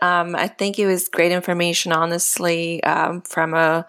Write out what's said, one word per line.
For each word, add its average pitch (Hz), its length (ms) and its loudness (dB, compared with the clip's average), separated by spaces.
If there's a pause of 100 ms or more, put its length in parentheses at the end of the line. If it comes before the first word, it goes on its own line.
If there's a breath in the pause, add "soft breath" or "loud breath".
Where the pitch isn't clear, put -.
Um, 175 340 2
I 180 120 0
think 202 320 -4
it 202 60 2
was 185 240 0
great 175 240 2
information, 175 580 0
honestly, 170 920 -2
um, 160 380 -2
from 160 320 -4
a, 165 360 2